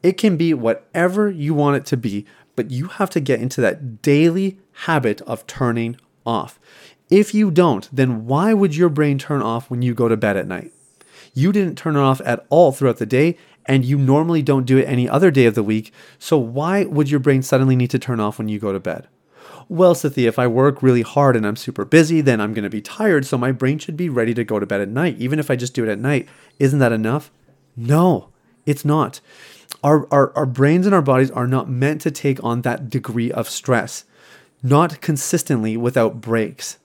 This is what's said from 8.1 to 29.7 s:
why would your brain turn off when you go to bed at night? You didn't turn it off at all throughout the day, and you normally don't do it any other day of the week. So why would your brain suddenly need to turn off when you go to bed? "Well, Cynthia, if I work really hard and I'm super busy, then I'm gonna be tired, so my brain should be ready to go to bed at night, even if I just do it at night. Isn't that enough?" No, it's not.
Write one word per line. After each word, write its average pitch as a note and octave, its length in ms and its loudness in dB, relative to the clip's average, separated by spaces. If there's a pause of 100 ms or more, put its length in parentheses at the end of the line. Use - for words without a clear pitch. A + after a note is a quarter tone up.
why E3+ 280 0
would G3 200 0
your F3 140 2
brain D3 300 0
turn C#3 240 -4
off A#2 280 -6
when B2 120 -4
you B2 120 0
go A#2 140 0
to A2+ 80 2
bed G#2 200 0
at F#2 120 -4
night? F2+ 240 -10 (600)
You D#3 200 0
didn't F#3 240 0
turn D#3 200 -2
it C#3 40 2
off C3 240 2
at A#2+ 240 -4
all D3+ 240 4
throughout C3 240 0
the A2+ 100 -6
day, C#3+ 300 0 (300)
and C3+ 180 0
you C3+ 120 0
normally D3 460 2
don't C3+ 240 0
do C3 120 4
it - 100 2
any B2 200 -2
other E3+ 220 4
day C3 160 4
of G#2+ 80 4
the A#2 80 -2
week. A2 300 -4 (260)
So - 200 0
why D3 460 -2
would D3 260 -2
your D3 100 0
brain C3+ 220 2
suddenly C3 340 2
need B2 140 0
to B2+ 100 -2
turn A#2+ 180 -6
off G#2 180 -4
when A2 120 -6
you G#2 100 -6
go G2+ 140 -4
to F#2+ 80 -4
bed? - 260 -8 (640)
"Well, F3 260 4
Cynthia, C3+ 340 0
if A2+ 100 -2
I B2 100 2
work C3 340 2
really B2 200 4
hard C3+ 340 2
and G#2+ 100 0
I'm G#2+ 80 -2
super G2+ 300 -8
busy, D#3+ 360 4
then B2 200 2
I'm G#2 140 -2
gonna G#2 140 -6
be G#2 120 -6
tired, E3 440 0
so C#3+ 140 -4
my B2+ 140 -2
brain C3+ 260 -2
should D3+ 180 -10
be F3 120 -4
ready A#2+ 260 0
to A#2+ 80 -2
go G#2+ 160 -2
to G2+ 80 -2
bed G2+ 140 -4
at G2 80 -4
night, C#3+ 300 -2
even C3 200 -2
if D3 120 -4
I B2+ 60 2
just B2 180 -8
do A#2 100 -2
it A2 40 0
at G#2 120 -4
night. C3+ 280 -2 (300)
Isn't C#3 220 2
that A#2+ 100 4
enough?" A2+ 400 -2 (460)
No, D3 540 2 (360)
it's D3 180 -2
not. D3 360 0 (640)